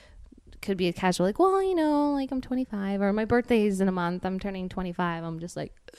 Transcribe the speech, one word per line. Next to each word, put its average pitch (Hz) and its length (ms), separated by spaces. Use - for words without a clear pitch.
could 196 160
be 180 120
a 170 40
casual, 180 340
like, 208 120
"Well, 381 240
you 381 100
know, 294 380
like, 269 180
I'm 262 120
twenty-five, 202 600
or 202 120
my 214 120
birthday's 214 540
in 196 80
a 185 60
month. 180 320
I'm 185 140
turning 185 280
twenty-five." 175 560
I'm 165 160
just 170 160
like, 151 180